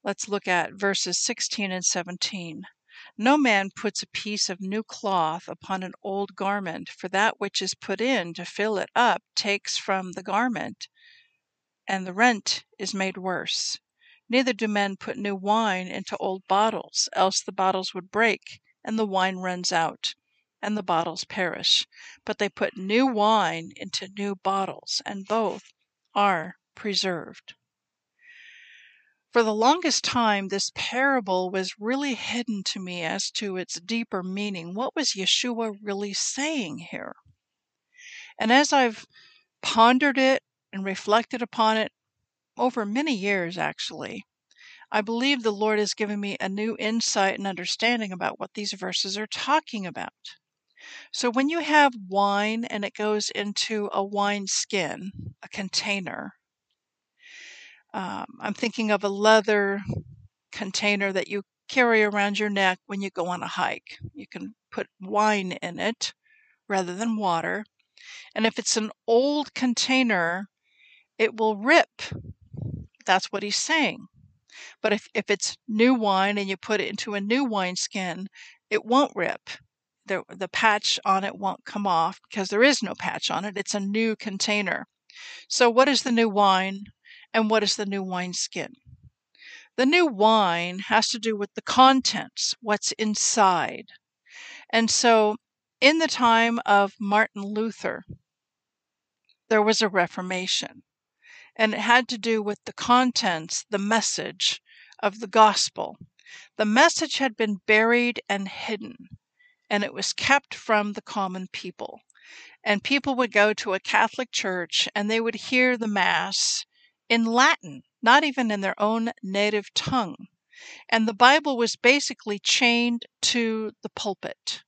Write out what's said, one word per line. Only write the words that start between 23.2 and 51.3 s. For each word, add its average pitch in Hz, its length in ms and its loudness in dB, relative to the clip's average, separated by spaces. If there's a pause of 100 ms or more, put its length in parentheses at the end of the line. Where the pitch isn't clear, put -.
into 190 400 -10
new 202 180 -6
bottles, 190 680 -4
and 196 200 -10
both 214 460 -2 (440)
are 185 400 0 (200)
preserved." - 760 -6 (1800)
For 233 120 4
the 214 100 2
longest 277 500 2
time, 208 440 2
this 196 260 -4
parable 208 760 0
was 190 280 -4
really 262 360 -2
hidden 220 500 -6
to - 140 -4
me 180 240 -8
as 165 280 -4
to 196 240 -6
its 175 240 -8
deeper 208 440 -4
meaning. 185 500 -8
What 226 220 -6
was 302 160 -2
Yeshua 220 720 -2
really 202 320 -6
saying 262 760 -4
here? - 260 -10 (1200)
And 220 120 2
as 285 220 6
I've 247 320 2 (560)
pondered 254 560 4
it 262 240 4 (320)
and 196 100 -6
reflected 214 580 0
upon 220 360 2
it 220 140 -2 (640)
over 214 260 -2
many 262 300 -2
years, 185 460 -2
actually, 151 640 -6 (680)
I 214 100 2
believe 240 420 -2
the 220 80 2
Lord 214 260 0
has 208 160 -2
given 208 260 -4
me 202 200 -6
a 190 100 -4
new 214 300 -4
insight 214 580 0
and 196 80 -8
understanding 196 640 -2
about 180 280 -4
what - 160 -10
these 208 180 -8
verses 190 460 -6
are 214 80 -6
talking 262 580 -2
about. - 280 -10 (960)
So - 180 -2
when 262 200 0